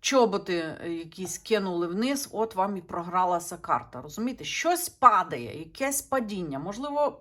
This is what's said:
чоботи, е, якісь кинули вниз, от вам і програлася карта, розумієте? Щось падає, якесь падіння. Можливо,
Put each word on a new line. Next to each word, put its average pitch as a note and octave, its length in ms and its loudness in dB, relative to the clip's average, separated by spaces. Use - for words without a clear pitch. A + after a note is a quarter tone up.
чоботи, F#3+ 800 2
е, E3+ 120 -6
якісь E3 460 -8
кинули F#3 480 0
вниз, B3 460 -2
от A3 220 -2
вам G3 220 0
і F3+ 40 -6
програлася F3 760 -2
карта, B2+ 460 -2
розумієте? G#3+ 420 -6
Щось E4+ 440 0
падає, F3 720 4
якесь C4+ 440 -4
падіння. G3+ 560 -4
Можливо, C4+ 640 -2